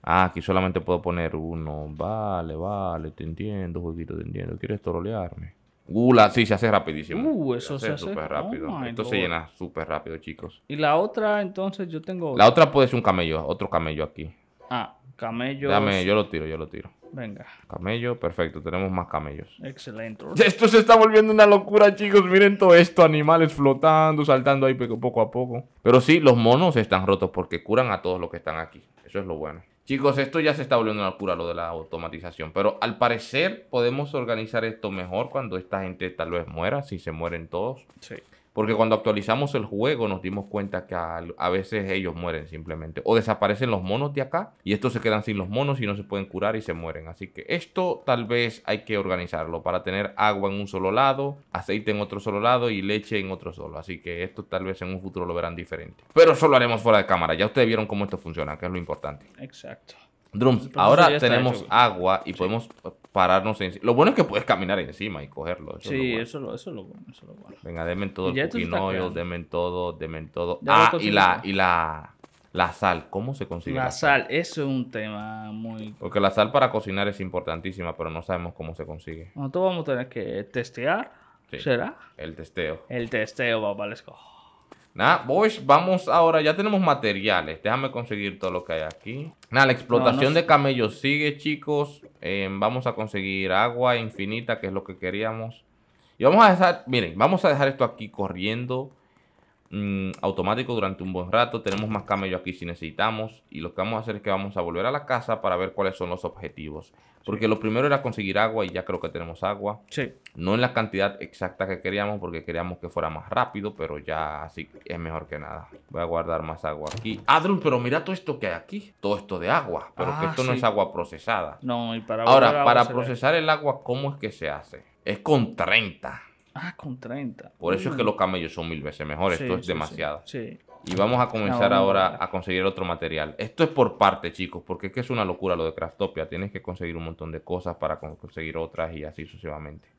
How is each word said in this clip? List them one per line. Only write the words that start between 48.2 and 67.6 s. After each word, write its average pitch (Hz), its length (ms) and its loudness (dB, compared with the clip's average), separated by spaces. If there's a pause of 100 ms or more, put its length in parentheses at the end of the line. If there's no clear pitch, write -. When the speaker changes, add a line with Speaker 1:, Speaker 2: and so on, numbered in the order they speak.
Speaker 1:
vez 117 420 -2
hay 107 160 -2
que 107 160 -4
organizarlo 87 640 -4
para 90 220 -2
tener 95 320 -4
agua 101 340 2
en 101 80 -6
un 101 80 -8
solo 95 240 -2
lado, 135 460 0 (160)
aceite 107 400 -4
en 104 80 -2
otro 101 180 -6
solo 101 220 -4
lado 120 280 2
y 101 140 -4
leche 104 380 -4
en 95 100 -8
otro 87 220 -10
solo. 76 260 -12
Así 87 220 -12
que 87 240 -8
esto 92 200 -12
tal 92 200 -6
vez 92 180 -6
en 90 60 -8
un 92 120 -8
futuro 92 240 -8
lo 87 100 -6
verán 85 200 -4
diferente. 82 480 -12 (100)
Pero 160 200 10
eso 151 160 4
lo 135 80 6
haremos 120 260 4
fuera 110 160 6
de 95 80 2
cámara. 82 280 2
Ya 92 120 2
ustedes 120 220 2
vieron 107 180 0
cómo 101 200 -4
esto 92 120 -8
funciona, 76 400 -8
que 90 80 -10
es 92 60 -6
lo 92 60 -6
importante. 73 460 -8 (140)
Speaker 2:
Exacto. - 560 -20 (380)
Speaker 1:
Drums, 120 320 4
Speaker 2:
El - 80 -14
proceso - 80 -4
Speaker 1:
ahora 143 300 8
Speaker 2:
ya 143 60 2
está 127 120 2
Speaker 1:
tenemos 123 340 2
Speaker 2:
hecho. - 80 -14
Speaker 1:
agua 95 560 4
y 92 60 -8
Speaker 2:
Sí. 90 60 -10
Speaker 1:
podemos 107 300 -2 (500)
pararnos 95 440 4
en, 90 100 -4 (100)
lo 117 120 4
bueno 160 160 6
es - 60 -2
que 175 60 4
puedes 104 220 0
caminar 95 340 0
encima 76 460 -8
y - 20 -16
cogerlo, 80 500 -10
eso - 140 -14
es 135 60 -4
lo 135 60 -2
Speaker 2:
Sí, 127 80 -2
Speaker 1:
bueno. 113 120 -4
Speaker 2:
eso 117 160 -10
es 135 60 -10
lo, - 100 -10
eso - 160 -14
es 135 60 -12
lo 95 80 -14
bueno, - 260 -20
eso - 120 -20
es - 60 -20
lo - 60 -20
bueno. - 300 -20